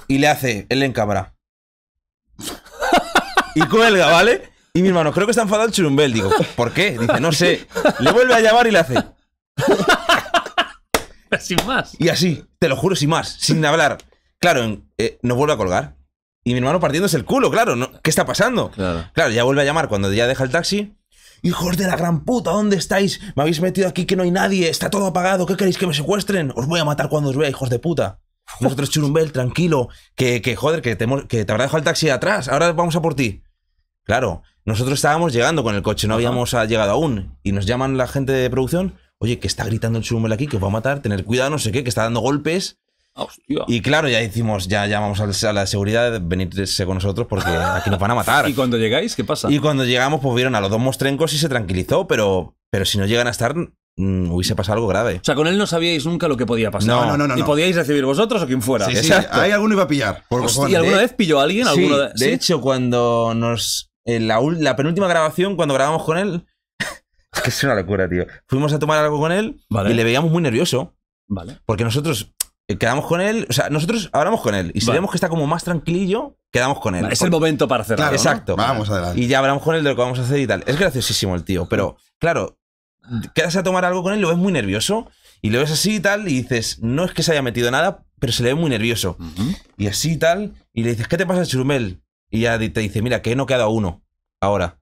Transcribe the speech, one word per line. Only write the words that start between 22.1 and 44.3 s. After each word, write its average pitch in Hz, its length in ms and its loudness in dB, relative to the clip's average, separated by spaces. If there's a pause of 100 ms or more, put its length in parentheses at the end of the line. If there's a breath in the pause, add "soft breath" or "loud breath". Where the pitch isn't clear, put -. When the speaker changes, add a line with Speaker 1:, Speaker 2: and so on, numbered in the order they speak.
Speaker 1:
puta, 233 280 0
¿dónde 202 260 2
estáis? 196 420 0 (160 loud breath)
Me 139 80 0
habéis 156 180 0
metido 185 280 0
aquí 180 160 -4
que 190 100 0
no 185 80 0
hay 175 80 2
nadie, 190 380 2
está - 200 -4
todo 202 180 0
apagado, 180 380 0
¿qué 180 120 -2
queréis 185 200 2
que 196 100 -2
me 156 60 -2
secuestren? 160 640 -2
Os 120 100 -4
voy 170 140 0
a 156 60 0
matar 147 240 -2
cuando 151 200 0
os 127 80 -2
vea, 147 120 0
hijos 127 200 -4
de 123 100 0
puta". 131 420 -2 (400)
Nosotros, 143 280 0
"Churumbel, 151 440 2
tranquilo, 131 560 0 (260 loud breath)
que, 120 260 2
que 120 140 -2
joder, 151 260 0
que 113 140 -2
te - 80 -4
hemos, 135 220 -2
que 113 180 -2
te 92 80 -4
habrá 110 140 0
dejado 143 140 0
el 147 40 -2
taxi 156 260 0
atrás, 160 380 0
ahora 156 240 2
vamos 165 240 0
a 175 60 0
por 160 120 0
ti". 127 300 -4 (600)
Claro, 104 360 0 (220)
nosotros 127 360 -2
estábamos 160 340 2
llegando 135 300 2
con 110 120 -2
el 98 80 -2
coche, 104 240 -2
no 110 60 0
Speaker 2:
Ajá. 113 60 0
Speaker 1:
habíamos, 120 340 0
ah, 117 100 2
llegado 107 280 0
aún. 117 520 -2
Y 101 80 -2
nos 98 140 -2
llaman 131 320 -2
la 123 100 0
gente 135 240 -2
de 127 180 0
producción, 143 460 -2 (220 soft breath)
"Oye, 117 220 -2
que - 80 -6
está - 180 -6
gritando 113 340 -2
el 110 60 -6
Churumbel 113 260 -2
aquí, 120 160 -2
que 139 100 -4
os 95 60 -2
va 98 40 0
a 98 40 0
matar, 131 300 -2
tener 101 240 -2
cuidado, 127 240 0
no 151 100 -2
sé 110 140 -4
qué, 131 100 -2
que 123 60 -4
está 110 140 -2
dando 113 180 -2
golpes". 147 580 -2 (400)
Speaker 2:
Hostia. - 480 -6
Speaker 1:
Y 120 140 0
claro, 147 260 0
ya 117 120 2
decimos, 107 480 -2